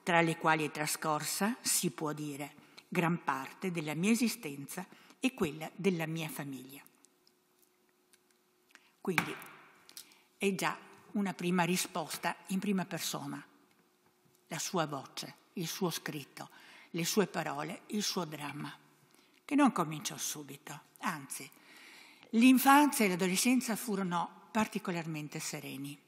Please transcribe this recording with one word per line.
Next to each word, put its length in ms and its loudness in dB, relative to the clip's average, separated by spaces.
tra 200 4
le 160 2
quali 280 2
è 60 -4
trascorsa, 880 -2
si 300 0
può 220 -4
dire, 420 -8
gran 360 0
parte 460 -4
della 240 -4
mia 160 2
esistenza 800 -2
e 160 0
quella 400 -2
della 320 2
mia 220 -4
famiglia." 520 -10
Quindi 340 0
è 180 2
già 200 0
una 220 0
prima 300 2
risposta 720 -2
in 120 0
prima 260 0
persona, 580 -6
la 120 -6
sua 280 0
voce, 480 -10
il 140 -4
suo 240 -2
scritto, 580 -10
le 140 -2
sue 220 2
parole, 600 -6
il 140 -2
suo 240 -2
dramma, 500 -10
che 80 -4
non 180 8
cominciò 460 -4
subito, 640 -10
anzi, 480 -6
l'infanzia 720 8
e 40 4
l'adolescenza 680 2
furono 760 -4
particolarmente 880 -2
sereni. 560 -8